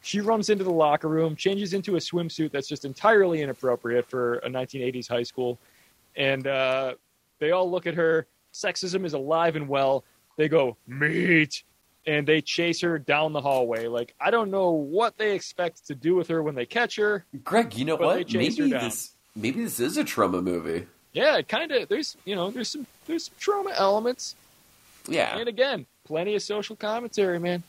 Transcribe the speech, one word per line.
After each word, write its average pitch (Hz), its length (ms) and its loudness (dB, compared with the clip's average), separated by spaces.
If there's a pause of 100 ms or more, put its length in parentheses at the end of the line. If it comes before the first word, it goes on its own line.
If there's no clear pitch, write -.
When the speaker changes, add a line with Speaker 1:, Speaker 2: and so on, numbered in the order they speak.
Speaker 1:
she - 180 -4
runs 214 300 2
into 202 140 4
the 185 80 0
locker 156 360 4
room, 160 280 0
changes 196 360 -2
into 196 240 -2
a - 20 2
swimsuit 160 520 -4
that's 139 180 -4
just - 160 -8
entirely 180 560 4
inappropriate 120 680 0
for 123 280 0
a - 120 -6
nineteen 127 320 -6
eighties 123 260 -4
high 120 140 -2
school. 123 360 -4 (580)
And, 135 300 0
uh, 131 480 0 (440)
they 151 140 0
all 185 180 2
look 175 160 -4
at 160 80 -4
her. 160 320 2 (260)
Sexism 185 540 -4
is 156 80 -4
alive 160 420 2
and 147 120 -4
well. 135 360 2 (320)
They 156 120 2
go, 135 280 4 (100)
"Meet!" 156 760 2 (440)
And 151 200 0
they 156 160 6
chase 170 400 -2
her 170 160 0
down 151 340 0
the 147 80 -2
hallway. 123 460 0
Like, 120 340 -4
I 196 100 2
don't 220 200 2
know 190 220 2
what 160 440 0
they 214 180 0
expect - 520 -6
to 147 80 -8
do 151 200 0
with 175 140 0
her 160 140 0
when 151 140 -4
they 120 100 -4
catch - 300 -2
her, 208 280 0 (180)
Speaker 2:
Greg, 196 320 0
you 120 120 -2
know 160 100 0
Speaker 1:
but 165 100 2
Speaker 2:
what? 170 100 4
Speaker 1:
they 180 80 -2
chase 113 340 0
Speaker 2:
Maybe 285 120 4
Speaker 1:
her 139 80 0
down. 117 100 -2
Speaker 2:
this, - 240 -8 (220)
maybe 123 300 -2
this 160 160 -6
is 123 160 0
a 302 80 0
trauma 90 380 0
movie. 87 440 -2 (260)
Speaker 1:
Yeah, 262 260 2
it 151 100 -2
kinda, 262 380 -2
there's, 277 380 -4
you 196 100 -6
know, 185 160 -2
there's 247 200 -6
some, 294 160 -10 (200)
there's 330 200 -6
some - 120 -18
trauma 392 380 -2
elements. 214 580 0 (720)
Speaker 2:
Yeah. 139 300 0
Speaker 1:
And 233 100 -2
again, 240 380 0 (180)
plenty 175 300 -2
of 190 80 0
social 208 320 -6
commentary, 214 640 -2
man. 175 300 -2